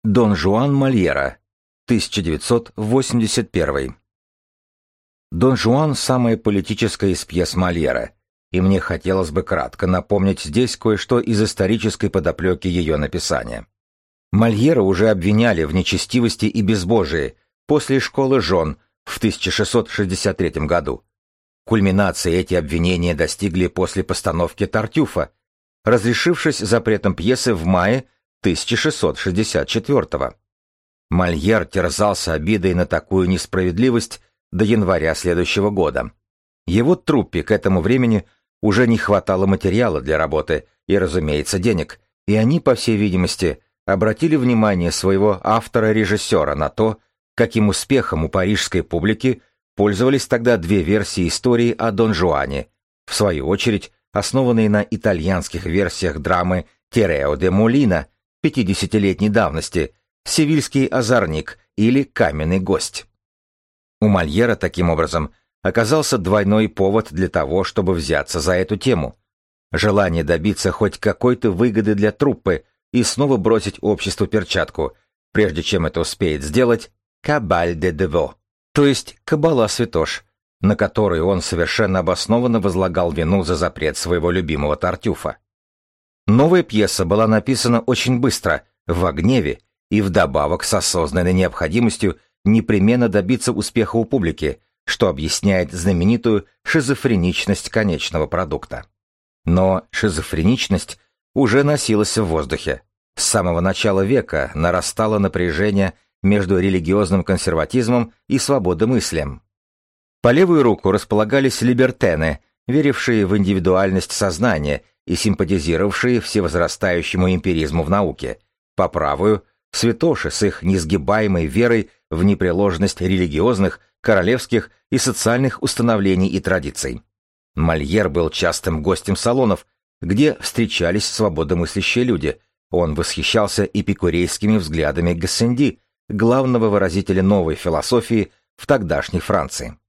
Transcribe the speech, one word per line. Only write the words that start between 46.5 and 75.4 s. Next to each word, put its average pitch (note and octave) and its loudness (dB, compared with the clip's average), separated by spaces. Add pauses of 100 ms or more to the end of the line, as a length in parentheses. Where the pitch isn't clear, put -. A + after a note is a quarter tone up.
на D2+ -2
то, A2 -2 (380)
каким A2+ 2
успехом F#2+ 0
у D#2 -4
парижской F#2+ 0
публики G#2+ -2 (360)
пользовались G#2 2
тогда A#2+ 2
две F2+ 0
версии F#2+ 0
истории A#2+ 2
о A2+ -2
Дон A2 2
Жуане, C#2 0 (400)
в - -10
свою E2 0
очередь G2+ -2 (200)
основанные A2+ 0
на G#2 2
итальянских F#2 -2
версиях F2 -2
драмы F2+ 0 (240)
Терео D2+ 2
де F2+ 2
Молино G#2+ 2 (340)
пятидесятилетней G2 0
давности, E2 -2 (300)
«Севильский D3 0
озорник» G2+ -2 (180)
или B2 4
«Каменный E2 0
гость». - -4 (960)
У G#2+ 4
Мольера, F#2+ 2
таким F2 -2
образом, D#2 -2 (300)
оказался A#2 0
двойной G2+ 2
повод G2+ 0
для F2 -2
того, D#2+ -2
чтобы F#2 0
взяться D#2 -2
за F2+ 0
эту F#2+ -2
тему. F2+ -2 (540)
Желание F#2+ 2
добиться F2 0
хоть - -2
какой-то A#2+ 0
выгоды G#2+ 0
для G#2 2
труппы G2+ -2 (280)
и A#2+ 2
снова C3+ 0
бросить G#2+ 0
обществу G2 -2
перчатку, E2 -4 (360)
прежде F2 0